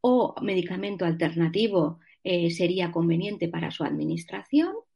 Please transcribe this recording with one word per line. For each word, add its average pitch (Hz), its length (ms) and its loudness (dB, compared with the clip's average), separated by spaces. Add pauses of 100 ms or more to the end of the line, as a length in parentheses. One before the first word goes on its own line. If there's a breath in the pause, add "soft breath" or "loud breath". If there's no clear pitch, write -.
o 247 420 4
medicamento 185 600 -2
alternativo, 165 920 2 (240 loud breath)
eh, 175 280 0
sería 175 420 0
conveniente 170 560 0
para 165 240 -6
su - 100 -6
administración. 170 920 -2 (200)